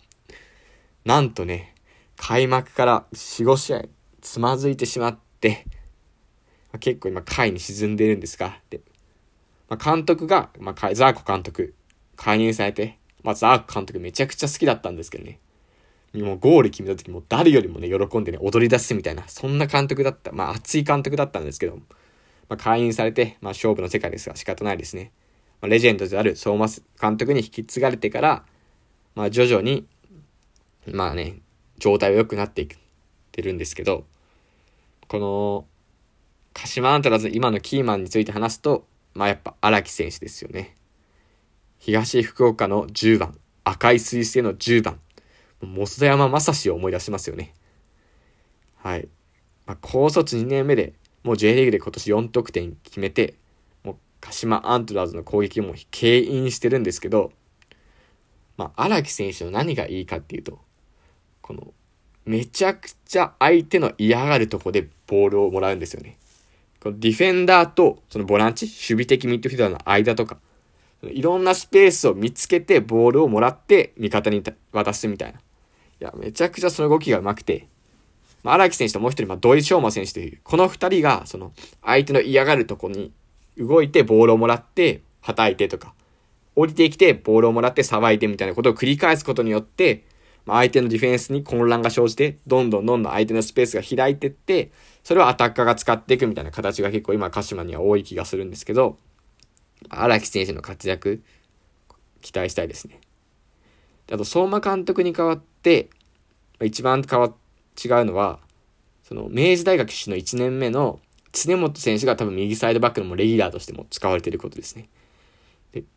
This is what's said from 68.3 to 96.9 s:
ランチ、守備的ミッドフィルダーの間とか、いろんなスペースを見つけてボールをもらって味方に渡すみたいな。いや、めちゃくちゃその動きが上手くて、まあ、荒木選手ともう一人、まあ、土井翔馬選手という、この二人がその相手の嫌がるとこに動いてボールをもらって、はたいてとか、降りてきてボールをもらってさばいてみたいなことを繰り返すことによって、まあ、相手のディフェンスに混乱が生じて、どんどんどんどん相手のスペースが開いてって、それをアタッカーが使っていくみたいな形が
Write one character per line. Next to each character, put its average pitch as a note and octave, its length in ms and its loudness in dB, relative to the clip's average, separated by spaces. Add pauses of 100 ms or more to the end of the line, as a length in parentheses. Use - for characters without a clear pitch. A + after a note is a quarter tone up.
ラ G#2+ 100 4
ン A2+ 60 -4
チ、 A2+ 120 -10
守 A#2 380 -4
備 - 20 -10
的 C3 200 2
ミ A#2+ 140 -2
ッ - 20 -14
ド C3 60 -4
フ B2+ 80 -10
ィ - 20 -2
ル A#2 60 2
ダ G2+ 40 2
ー F#2 40 -4
の - 120 -10
間 G#2+ 300 2
と A2+ 120 -2
か、 - 120 -14 (640)
い - 200 -10
ろ F3 160 2
ん F#3 40 -2
な F#3 140 4
ス - 100 -4
ペ G3 220 8
ー - 20 4
ス E3 160 2
を G2+ 80 4
見 G#2+ 160 -4
つ - 160 -6
け F3 140 2
て E3+ 180 4
ボ A#2 300 4
ー - 20 6
ル D3 140 6
を C#3+ 40 6
も G#2+ 120 2
ら A#2+ 80 4
っ C3 100 -4
て - 380 4
味 G#2+ 140 -6
方 G#2+ 200 0
に G#2 140 -2 (260)
渡 G#2 240 -2
す A2 140 -6
み G2+ 100 -6
た - 80 -8
い - 60 -16
な。 - 80 -20
い - 20 -20 (560)
や、 - 180 -14
め - 140 -12
ち A2+ 120 -4
ゃ F3 80 0
く - 100 -14
ち F3+ 40 -2
ゃ F3 60 2
そ D3+ 140 -2
の D3+ 40 2
動 D#3 120 4
き D3 100 -2
が G#2 80 2
上 G2 160 -2
手 - 80 -16
く - 20 -20
て、 - 220 -4 (800)
ま B2 60 2
あ、 - 20 8
荒 F#3 160 6
木 - 60 -4
選 A#2+ 100 0
手 G#2+ 80 -4
と G2+ 60 -6
も A#2 80 0
う - 20 -2
一 C#3 80 -6
人、 A2+ 80 -4
ま F#2+ 80 -8
あ、 F2+ 40 -8
土 B2 180 8
井 D3+ 80 4
翔 F3+ 140 4
馬 A#2+ 120 2
選 G2 140 -6
手 - 80 -10
と F2 80 -12
い D2 120 -10
う、 - 120 -20
こ - 120 -2
の F#3 120 6
二 F#3 200 -4
人 F#3 140 2
が C3 240 0
そ - 100 -14
の F#2 140 -16 (320)
相 C#3 240 2
手 C#3 60 -4
の C3+ 80 4
嫌 C3+ 240 2
が D3 100 2
る B2 100 2
と G#2 120 -10
こ F#2 120 -8
に G2 220 -10 (460)
動 C#3+ 260 4
い D3 80 -2
て D3 140 6
ボ A2 180 6
ー A#2 40 8
ル A2+ 80 6
を - 20 6
も A2+ 100 2
ら A#2+ 80 4
っ A#2+ 80 -4
て、 - 400 0 (180)
は - 140 -8
た A2+ 140 2
い F#2+ 80 0
て G2+ 100 0
と F#2+ 120 -6
か、 - 160 -20 (600)
降 D#3 120 4
り D#3 80 -4
て D#3+ 140 6
き D3+ 80 -12
て F3+ 160 8
ボ A2 260 2
ー - 20 6
ル A#2 80 6
を A2+ 40 2
も A#2 80 0
ら B2 100 2
っ - 40 -4
て C3+ 80 2
さ A#2 160 -2
ば A2+ 140 4
い G#2+ 80 2
て A2 80 0
み G2+ 80 -6
た G2 80 -4
い F#2+ 40 -4
な F2+ 60 -6
こ A#2+ 80 -2
と B2 80 4
を A2 40 2
繰 B2+ 120 -4
り C#3+ 120 0
返 D#3+ 180 2
す C#3+ 80 -6
こ C3+ 100 -2
と A#2+ 80 0
に A2+ 80 -2
よ G#2+ 80 0
っ G#2+ 40 -4
て、 - 420 0 (400)
ま G2 100 -4
あ、 A#2 40 4
相 B2 120 4
手 C3+ 100 2
の B2 80 0
デ A2+ 60 -2
ィ A2+ 60 0
フ B2+ 60 0
ェ B2 80 2
ン B2 40 2
ス B2 140 -8
に C#3+ 100 -2
混 A#2+ 260 0
乱 A#2+ 140 2
が A#2 80 0
生 A#2+ 160 2
じ A2+ 100 -2
て、 C#3+ 300 0
ど C3 160 2
ん A#2+ 80 -2
ど G#2 120 0
ん G#2+ 40 -4
ど A#2+ 100 2
ん A#2 60 -2
ど F#2 60 -4
ん C2 40 -8
相 G#2+ 140 0
手 A2 80 -4
の A2+ 80 0
ス A2 100 -8
ペ B2 120 2
ー - 20 2
ス A2+ 100 -4
が G2+ 60 -4
開 C3 300 0
い C#3 40 -6
て C#3+ 120 -4
っ - 20 -14
て、 - 400 -4 (320)
そ - 140 -4
れ F#3+ 40 8
を D3+ 60 8
ア B2 80 4
タ A#2+ 120 2
ッ A#2+ 60 0
カ B2 100 0
ー - 20 2
が A#2 100 4
使 - 180 0
っ A2+ 80 -2
て - 140 0
い B2 40 4
く B2+ 100 2
み G2+ 80 -4
た D2 60 -8
い - 20 -12
な D2+ 80 -12
形 G2 300 -4
が G2+ 100 -2